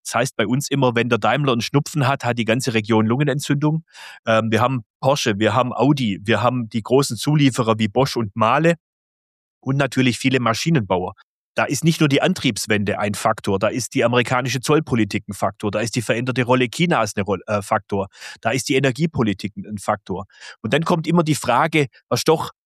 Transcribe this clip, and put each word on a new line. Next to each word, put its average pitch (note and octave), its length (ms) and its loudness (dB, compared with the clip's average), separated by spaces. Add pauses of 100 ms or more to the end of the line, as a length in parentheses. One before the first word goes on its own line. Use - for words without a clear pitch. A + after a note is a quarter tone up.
Das - 100 -10
heißt B2 220 0
bei G#2+ 100 0
uns C3 240 -2
immer, C3+ 240 2
wenn A#2 140 2
der A#2 80 2
Daimler B2+ 340 2
einen A#2 100 0
Schnupfen C#3+ 460 0
hat, C#3 160 -2
hat A#2+ 160 -2
die A2+ 60 -2
ganze A#2 280 0
Region A2 320 2
Lungenentzündung. D3 800 0 (420)
Ähm, A2+ 240 2
wir G#2+ 120 2
haben B2+ 220 0 (180)
Porsche, C3+ 380 0
wir G#2 140 2
haben B2 200 0
Audi, B2+ 500 2
wir G#2 180 0
haben A#2+ 280 0
die A2+ 120 -4
großen B2+ 360 2
Zulieferer C3 640 2
wie G#2+ 100 0
Bosch C3 260 0
und A2 180 -4
Mahle C#3 420 2 (840)
und C3+ 160 -2
natürlich C3 420 0
viele C3 220 0
Maschinenbauer. A2 760 0 (400)
Da A2+ 100 0
ist C#3 180 -4
nicht D#3+ 160 2
nur D#3 80 4
die C#3 140 2
Antriebswende G#2+ 800 0
ein G#2 160 -4
Faktor, G#2 440 -2
da G#2+ 80 2
ist A2 260 -4
die A#2 120 2
amerikanische B2 560 0
Zollpolitik A#2 640 0
ein G2+ 60 -10
Faktor, G2+ 380 -4
da G#2+ 100 -2
ist A#2 160 -6
die A#2 40 0
veränderte B2 420 -4
Rolle B2+ 260 2
Chinas C#3 480 0
eine G2+ 80 -2
Rolle, F#2+ 220 -2
äh, G#2 140 -2
Faktor, G2+ 460 -4 (320)
da A2+ 120 -2
ist C3+ 180 -4
die C3+ 60 0
Energiepolitik B2+ 840 -2
ein, F#2+ 80 -14
ein G#2 120 -10
Faktor. G2+ 480 -6 (360)
Und A2+ 120 -2
dann D#3+ 120 0
kommt E3+ 200 -2
immer E3+ 180 2
die D3+ 120 0
Frage, C#3 520 0 (200)
was - 160 -2
doch, - 280 0 (140)